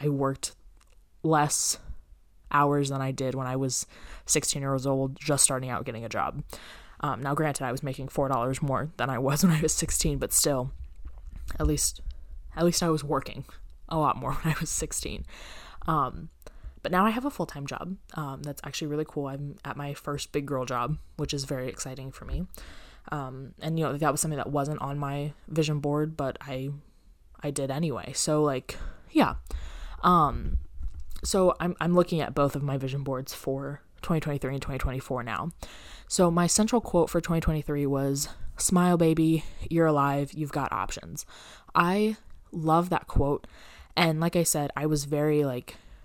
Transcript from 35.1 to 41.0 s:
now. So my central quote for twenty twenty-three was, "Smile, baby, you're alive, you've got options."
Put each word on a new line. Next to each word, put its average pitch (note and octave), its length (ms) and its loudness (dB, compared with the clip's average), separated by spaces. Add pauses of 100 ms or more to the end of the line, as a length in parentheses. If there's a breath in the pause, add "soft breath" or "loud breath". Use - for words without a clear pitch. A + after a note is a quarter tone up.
now. A#2 280 -4 (580 loud breath)
So F3 240 6
my F3 160 4
central A3 320 4
quote E3 300 4
for E3+ 100 2
twenty E3 200 2
twenty-three D3+ 460 2
was, C#3 420 2 (280 loud breath)
"Smile, F3+ 400 6
baby, D#3+ 480 4 (260 loud breath)
you're E3 160 6
alive, C#3+ 460 2
you've D3+ 180 -6
got C#3 220 -2
options." - 520 -6 (520 loud breath)